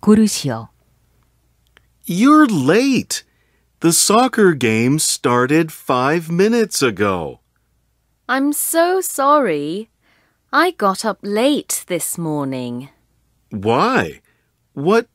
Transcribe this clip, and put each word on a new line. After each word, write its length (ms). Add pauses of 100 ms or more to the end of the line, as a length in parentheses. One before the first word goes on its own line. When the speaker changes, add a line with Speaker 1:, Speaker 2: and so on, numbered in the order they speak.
Speaker 1:
고르시오. 680 (1400)
Speaker 2:
You're 400
late. 760 (560)
The 100
soccer 640
game 440
started 760
five 580
minutes 540
ago. 560 (880)
Speaker 3:
I'm 240
so 480
sorry. 880 (640)
I 200
got 340
up 160
late 680
this 320
morning. 680 (600)
Speaker 2:
Why? 680 (540)
What 400